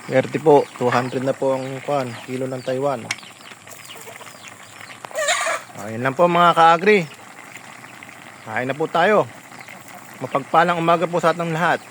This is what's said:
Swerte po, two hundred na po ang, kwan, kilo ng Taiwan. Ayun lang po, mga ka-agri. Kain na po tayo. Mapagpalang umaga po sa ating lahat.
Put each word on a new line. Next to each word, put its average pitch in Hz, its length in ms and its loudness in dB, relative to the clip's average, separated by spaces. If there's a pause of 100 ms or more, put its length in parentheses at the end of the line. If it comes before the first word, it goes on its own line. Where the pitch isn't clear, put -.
Swerte 131 320 -2
po, 143 400 6
two 123 160 0
hundred 127 320 -2
na 135 80 -2
po 135 240 -2
ang, 131 320 -10
kwan, 131 240 -4 (160)
kilo 127 160 -6
ng 131 160 -8
Taiwan. 127 480 -4 (2750)
Ayun 113 240 -8
lang 135 80 0
po, 175 160 4
mga 170 240 6
ka-agri. 170 560 4 (1400)
Kain 117 240 -4
na 135 80 -4
po 156 160 -4
tayo. 175 320 4 (960)
Mapagpalang 165 560 0
umaga 170 320 2
po 175 80 -4
sa 165 160 2
ating 170 240 -4
lahat. 160 240 0 (100)